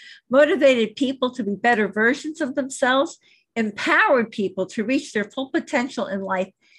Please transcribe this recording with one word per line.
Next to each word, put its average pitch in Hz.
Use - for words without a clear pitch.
motivated 262
people 262
to 247
be 196
better 220
versions 247
of 277
themselves, 269
empowered 254
people 190
to 202
reach 269
their 208
full 269
potential 262
in 196
life, 190